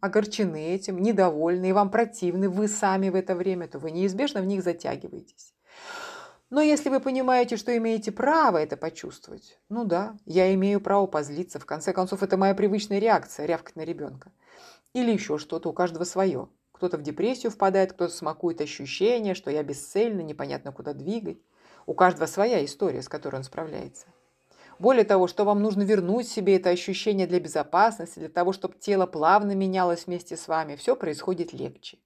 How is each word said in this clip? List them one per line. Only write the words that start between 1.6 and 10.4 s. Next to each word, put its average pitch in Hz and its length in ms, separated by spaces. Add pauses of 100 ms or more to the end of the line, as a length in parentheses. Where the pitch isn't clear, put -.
и 190 40
вам 202 180
противны 196 580
вы 202 180
сами 190 440
в 180 40
это 190 200
время, 180 340
то - 100
вы 156 120
неизбежно 196 500
в 185 60
них 196 160
затягиваетесь. - 880 (960)
Но 285 140
если 294 260
вы 269 120
понимаете, 254 560
что 240 200
имеете 226 360
право 262 440
это 151 220
почувствовать, - 800 (100)
ну 233 160
да, 202 400
я 185 300